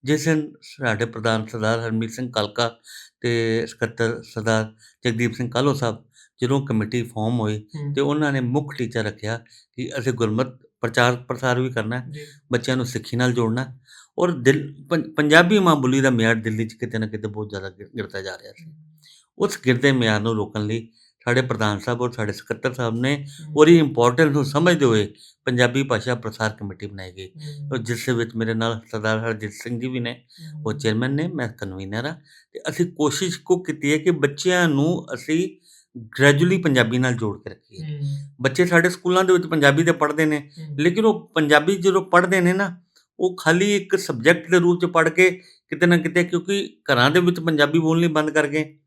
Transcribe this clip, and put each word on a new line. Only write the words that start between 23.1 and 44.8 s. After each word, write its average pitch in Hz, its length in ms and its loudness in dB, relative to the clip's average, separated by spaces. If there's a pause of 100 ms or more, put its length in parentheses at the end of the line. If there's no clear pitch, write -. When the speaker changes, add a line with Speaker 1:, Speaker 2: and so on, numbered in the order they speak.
Speaker 2:
ਹਮ। 151 80 -8
Speaker 1:
ਉਹਦੀ 156 220 8
ਇੰਪੋਰਟੈਂਸ 127 540 4
ਨੂੰ 143 120 2
ਸਮਝਦੇ 147 400 2
ਹੋਏ 110 300 2 (300)
ਪੰਜਾਬੀ 123 380 2
ਭਾਸ਼ਾ 123 320 -2
ਪ੍ਰਸਾਰ 110 360 -6
ਕਮੇਟੀ 101 360 -12
ਬਣਾਈ 95 260 -14
ਗਈ, 95 160 -16
Speaker 2:
ਹਮ। 147 440 -14
Speaker 1:
ਔਰ 131 60 -4
ਜਿਸ 117 280 -6
ਦੇ 131 60 0
ਵਿੱਚ 117 240 -2
ਮੇਰੇ 113 180 -4
ਨਾਲ 113 360 -4
ਸਰਦਾਰ 110 280 -2
ਹਰਜੀਤ 110 340 -6
ਸਿੰਘ 120 280 -10
ਜੀ 127 80 -6
ਵੀ 127 120 -6
ਨੇ, 120 240 -10 (420)
ਉਹ 107 60 -4
Speaker 2:
ਹਮ। - 60 -8
Speaker 1:
ਚੇਅਰਮੈਨ 120 360 -2
ਨੇ, 156 140 -4
ਮੈਂ 139 200 -6
ਕਨਵੀਨਰ 98 580 -10
ਹਾਂ। 160 100 -8 (360)
ਤੇ - 160 -16
ਅਸੀਂ 175 240 -4
ਕੋਸ਼ਿਸ਼ 175 480 -2
ਕੋ 180 180 0
ਕੀਤੀ 147 340 -4
ਹੈ 156 60 2
ਕਿ 156 120 0
ਬੱਚਿਆਂ 170 580 0
ਨੂੰ 156 460 0
ਅਸੀਂ - 520 -4 (320)
ਗ੍ਰੈਜੂਅਲੀ 143 600 4
ਪੰਜਾਬੀ 127 400 2
ਨਾਲ 127 160 2
ਜੋੜ 107 280 -6
ਕੇ 101 80 -14
ਰੱਖੀਏ। 151 460 -14
Speaker 2:
ਹਮ। 143 200 -6 (240)
Speaker 1:
ਬੱਚੇ 135 260 0
ਸਾਡੇ 175 240 4
ਸਕੂਲਾਂ 180 340 0
ਦੇ 185 80 4
ਵਿੱਚ 175 140 4
ਪੰਜਾਬੀ 147 360 4
ਤੇ 170 100 4
ਪੜ੍ਹਦੇ 151 320 0
ਨੇ, 151 260 -2 (200)
Speaker 2:
ਹਮ। 143 80 -10
Speaker 1:
ਲੇਕਿਨ 180 260 2
ਉਹ 196 300 0
ਪੰਜਾਬੀ 151 420 4
ਜਦੋਂ 185 260 2
ਪੜ੍ਹਦੇ 180 380 4
ਨੇ 180 120 4
ਨਾ, 190 280 -4 (400)
ਉਹ 180 160 -2
ਖਾਲੀ 185 400 2
ਇੱਕ 190 200 -2
ਸਬਜੈਕਟ 160 540 2
ਦੇ 180 80 6
ਰੂਪ 175 220 4